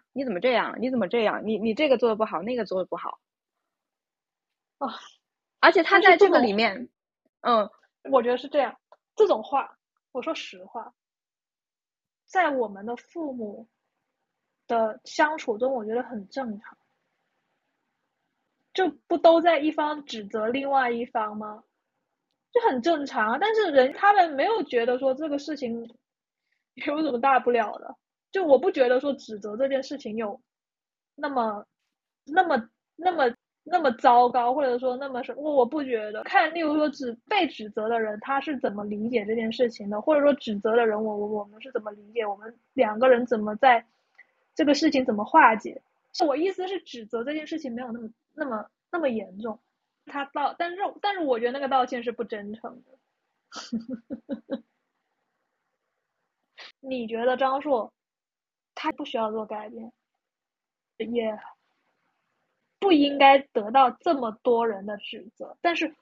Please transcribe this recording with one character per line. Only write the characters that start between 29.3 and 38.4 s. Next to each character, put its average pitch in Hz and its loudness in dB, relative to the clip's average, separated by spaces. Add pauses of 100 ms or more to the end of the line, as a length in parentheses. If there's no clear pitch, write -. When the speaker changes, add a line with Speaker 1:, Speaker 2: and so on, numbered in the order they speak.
Speaker 2:
责 208 -10
这 269 0
件 269 -2
事 277 -10
情 214 -10
有 220 -6 (760)
那 294 -6
么， 226 -4 (600)
那 339 2
么， 285 -2 (260)
那 359 -2
么， 269 0 (280)
那 349 0
么 302 2
糟 247 6
糕， 240 0
或 294 -2
者 247 0
说 254 -2
那 277 -8
么 254 -8
什-， 269 -10
我， 294 -4
我 247 6
不 294 -2
觉 220 -4
得。 220 -8
看， 330 2
例 339 -4
如 302 0
说 302 2
指-， 247 -8 (100)
被 381 2
指 214 -12
责 214 -4
的 233 0
人 214 -4
他 277 -2
是 269 -6